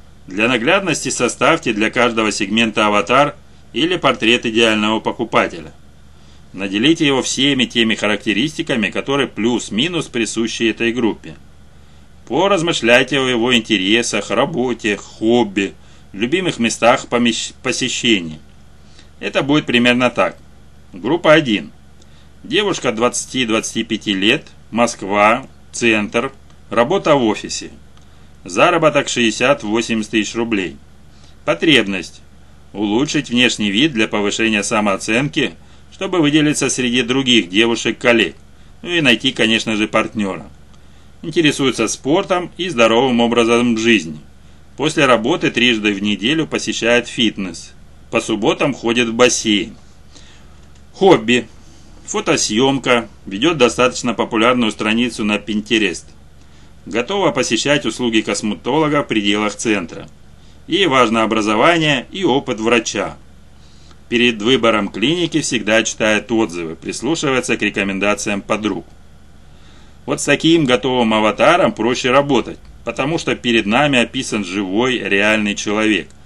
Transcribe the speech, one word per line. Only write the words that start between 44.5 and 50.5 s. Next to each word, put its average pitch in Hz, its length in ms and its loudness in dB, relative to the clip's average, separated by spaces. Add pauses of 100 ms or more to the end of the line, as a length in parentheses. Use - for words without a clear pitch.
После 151 280 0
работы 131 460 2
трижды 110 420 2
в 98 80 -4
неделю 104 460 -2
посещает 120 640 0
фитнес. 101 640 -4 (380)
По 117 100 -2
субботам 160 520 -2
ходит 117 360 -2
в 113 40 -6
бассейн. 123 640 2 (1200)